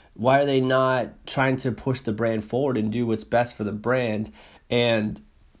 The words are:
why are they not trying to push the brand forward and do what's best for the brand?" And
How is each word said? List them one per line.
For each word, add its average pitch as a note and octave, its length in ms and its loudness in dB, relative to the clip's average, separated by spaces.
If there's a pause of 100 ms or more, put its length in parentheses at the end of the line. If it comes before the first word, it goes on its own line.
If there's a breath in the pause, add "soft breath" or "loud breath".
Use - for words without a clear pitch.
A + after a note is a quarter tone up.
(140)
why B2+ 260 4
are C#3+ 60 2
they C3+ 160 2
not C3 640 0
trying C3 320 0
to C3 140 -4
push B2 300 -4
the A2+ 100 -4
brand A2 340 -2
forward B2+ 320 -2
and G#2+ 140 0
do A#2+ 160 -2
what's G#2+ 160 -2
best A#2+ 320 0
for A2 80 -8
the G#2 80 -4
brand?" G#2+ 600 -2 (380 loud breath)
And A2+ 500 0 (400)